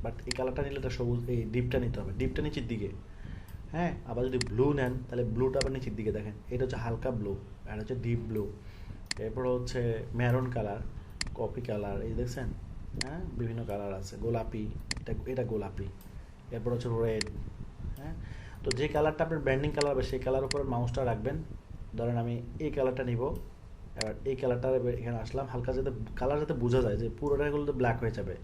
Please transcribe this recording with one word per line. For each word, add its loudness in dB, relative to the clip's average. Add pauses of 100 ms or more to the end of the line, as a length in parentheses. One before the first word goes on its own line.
but 0 (140)
এই -4
কালারটা 2
নিলে 0
এটা 0
সবুজ, 2
এই 2
ডিপটা 2
নিতে 2
হবে, -4
ডিপটা 0
নিচের -2
দিকে, -2 (840)
হ্যাঁ। 2 (120)
আবার 0
যদি 2 (100)
ব্লু 6
নেন, 4 (160)
তাহলে 2
ব্লুটা 4
আবার 2
নিচের -2
দিকে 0
দেখেন, -2 (180)
এটা 2
হচ্ছে -2
হালকা 0
ব্লু, 0 (280)
এটা -6
হচ্ছে -2
ডিপ 2 (100)
ব্লু। 0 (680)
এরপর 0
হচ্ছে 2
মেরুন 6
কালার, 0 (560)
কফি -2
কালার, -2
এই -2
দেখছেন, -2 (540)
হ্যাঁ, -4 (180)
বিভিন্ন -2
কালার -4
আছে, -8
গোলাপি, -2 (320)
এটা, -4 (120)
এটা 0
গোলাপি। -2 (680)
এরপর 0
হচ্ছে 0 (140)
রেড, 2 (720)
হ্যাঁ। -6 (500)
তো 2
যে 2
কালারটা 4
আপনার 0
ব্র্যান্ডিং 4
কালার 4
হবে, 4
সেই 0
কালার 2
উপরে 0
মাউসটা 2
রাখবেন। 2 (600)
ধরেন 2
আমি 0 (160)
এই 0
কালারটা 2
নিব, 2 (800)
এবার -2 (100)
এই 0
কালারটা 2
এবার 4
এখানে -2
আসলাম, -2
হালকা -2
যাতে 2 (260)
কালার 2
যাতে 0
বোঝা 6
যায় 4
যে 0
পুরোটা, 2
এগুলো 2
তো 2
ব্ল্যাক 4
হয়ে 2
যাবে। -2